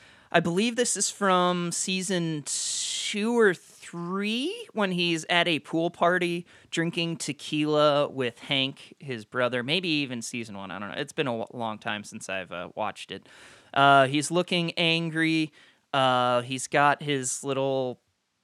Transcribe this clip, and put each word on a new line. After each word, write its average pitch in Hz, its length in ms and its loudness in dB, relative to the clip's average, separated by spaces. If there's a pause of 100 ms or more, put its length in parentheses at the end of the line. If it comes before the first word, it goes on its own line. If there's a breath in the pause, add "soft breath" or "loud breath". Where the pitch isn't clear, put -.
(320 soft breath)
I 170 80 4
believe 190 360 2
this 240 220 0
is - 140 -2
from 180 600 2
season 180 760 -2
two - 920 -4
or 208 160 6
three 214 1200 -6
when 202 180 0
he's 170 380 0
at 175 180 4
a 165 120 2
pool 165 320 -2
party 175 560 2 (240 soft breath)
drinking 165 460 -2
tequila 151 920 2
with 131 300 -4
Hank, 139 580 -4
his 123 260 -10
brother, 123 380 -2
maybe 170 280 -2
even 131 340 -2
season 117 340 -10
one. 98 140 -10
I 90 80 -8
don't 101 100 -8
know. 76 80 -10
It's 147 160 -6
been 147 140 -2
a 117 100 -2
w-, 113 160 -6
long 113 240 -6
time 104 280 -6
since - 220 -14
I've, 92 240 -8
uh, 90 220 -10
watched 101 380 -8
it. 95 160 -14 (440 loud breath)
Uh, 139 360 8
he's 143 240 -2
looking 175 460 0
angry. 160 760 0 (420 soft breath)
Uh, 123 480 4
he's 127 240 -6
got 143 380 4
his 135 400 -2
little 135 560 -2 (440)